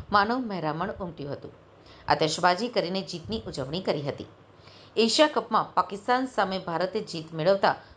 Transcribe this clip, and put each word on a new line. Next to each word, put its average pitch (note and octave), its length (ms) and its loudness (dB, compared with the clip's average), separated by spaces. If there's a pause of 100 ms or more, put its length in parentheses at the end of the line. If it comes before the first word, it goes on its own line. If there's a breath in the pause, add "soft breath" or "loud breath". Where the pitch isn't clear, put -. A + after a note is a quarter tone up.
(100)
માનવ G#3+ 400 4
મહેરામણ E3 400 -2 (140)
ઉમટ્યું C#3+ 280 -8
હતું. - 220 -10 (540 loud breath)
આતશબાજી F3+ 600 4
કરીને F#3+ 340 0
જીતની F3 440 -8
ઉજવણી D3+ 340 -6
કરી D#3 240 -2
હતી. - 220 -6 (720 loud breath)
એશિયા D4+ 380 4
કપમાં - 400 0
પાકિસ્તાન B3 540 0
સામે F#3+ 300 0
ભારતે F3+ 440 -2
જીત D#3+ 300 -10
મેળવતા F3+ 400 4 (240 loud breath)